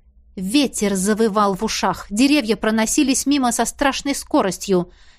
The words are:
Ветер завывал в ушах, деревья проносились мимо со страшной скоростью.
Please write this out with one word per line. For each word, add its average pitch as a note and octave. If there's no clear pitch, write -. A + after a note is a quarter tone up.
Ветер G3+
завывал G3+
в F#3
ушах, -
деревья A#3+
проносились A3
мимо C4+
со A3+
страшной C#4
скоростью. F#3+